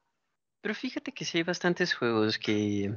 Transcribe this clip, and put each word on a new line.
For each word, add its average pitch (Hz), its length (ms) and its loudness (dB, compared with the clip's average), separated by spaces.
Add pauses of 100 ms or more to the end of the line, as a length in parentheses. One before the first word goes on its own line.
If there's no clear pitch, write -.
(600)
Pero 208 140 -4
fíjate - 380 -8
que - 120 -10
sí 170 140 -2
hay 165 60 2
bastantes 175 500 0
juegos 110 440 2
que 104 580 0